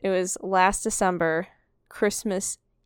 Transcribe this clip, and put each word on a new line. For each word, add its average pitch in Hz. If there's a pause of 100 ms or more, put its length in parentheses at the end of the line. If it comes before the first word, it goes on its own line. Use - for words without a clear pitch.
It 196
was 185
last 190
December, 175 (420)
Christmas 202 (280)